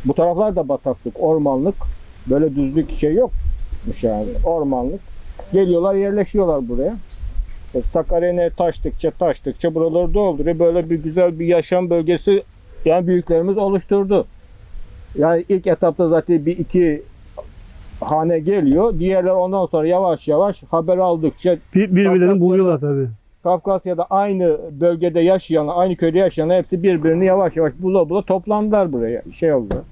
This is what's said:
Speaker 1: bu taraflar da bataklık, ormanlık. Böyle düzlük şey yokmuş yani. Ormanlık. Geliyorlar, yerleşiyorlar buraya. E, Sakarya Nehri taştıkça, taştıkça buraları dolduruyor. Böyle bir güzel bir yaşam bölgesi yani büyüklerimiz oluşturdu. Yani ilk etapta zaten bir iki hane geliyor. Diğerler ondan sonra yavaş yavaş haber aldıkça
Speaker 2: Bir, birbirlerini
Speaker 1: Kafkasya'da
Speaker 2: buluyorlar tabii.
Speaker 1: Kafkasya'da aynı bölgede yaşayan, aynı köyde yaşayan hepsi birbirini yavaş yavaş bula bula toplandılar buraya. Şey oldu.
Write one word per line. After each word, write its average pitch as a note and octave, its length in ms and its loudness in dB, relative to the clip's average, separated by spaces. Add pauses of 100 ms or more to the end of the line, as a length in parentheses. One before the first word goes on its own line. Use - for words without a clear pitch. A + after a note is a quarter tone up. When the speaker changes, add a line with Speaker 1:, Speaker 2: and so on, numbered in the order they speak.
Speaker 1:
bu C3+ 100 0
taraflar F3 420 2
da D3+ 120 -2
bataklık, B2+ 540 -4
ormanlık. D#3 520 0 (560)
Böyle C#3+ 260 2
düzlük C#3+ 360 -2
şey D3+ 220 0
yokmuş - 880 -2
yani. G#2+ 220 -2 (180)
Ormanlık. D3 560 -2 (520)
Geliyorlar, F#3 420 2
yerleşiyorlar G3 720 0
buraya. C#3 280 -2 (800)
E, B2 80 -2
Sakarya F3 500 0
Nehri F3 220 0
taştıkça, D#3+ 560 -2
taştıkça D#3+ 640 -4
buraları E3 400 0
dolduruyor. E3 440 0
Böyle E3+ 320 2
bir E3 120 0
güzel E3 360 0
bir E3 80 -2
yaşam F3 440 0
bölgesi F3 520 2 (420)
yani F3 220 0
büyüklerimiz F3+ 520 0
oluşturdu. G3 680 0 (920)
Yani E3 300 2
ilk F#3 180 0
etapta E3+ 420 0
zaten D#3+ 380 2
bir F3 120 -2
iki E3 440 0 (1000)
hane D#3+ 380 0
geliyor. E3+ 600 2
Diğerler F#3 320 0
ondan F#3 360 0
sonra D#3 200 0
yavaş F3 420 0
yavaş F3 340 0
haber E3 360 0
aldıkça E3+ 580 0 (180)
Speaker 2:
Bir, F#3 60 6
birbirlerini F#3+ 380 4
Speaker 1:
Kafkasya'da F3+ 220 4
Speaker 2:
buluyorlar F3+ 380 4
tabii. C#3 300 -2 (340)
Speaker 1:
Kafkasya'da F3+ 600 -2
aynı F#3+ 540 0 (220)
bölgede E3+ 400 2
yaşayan, E3 480 2
aynı F3+ 280 0
köyde E3 220 2
yaşayan E3 320 0
hepsi F3+ 320 0
birbirini E3+ 420 2
yavaş F#3 320 2
yavaş D#3 220 0
bula F#3 300 2
bula F#3 140 -2
toplandılar G#3 720 0
buraya. A#2 300 -4 (120)
Şey D#3+ 200 0
oldu. G#2 380 -2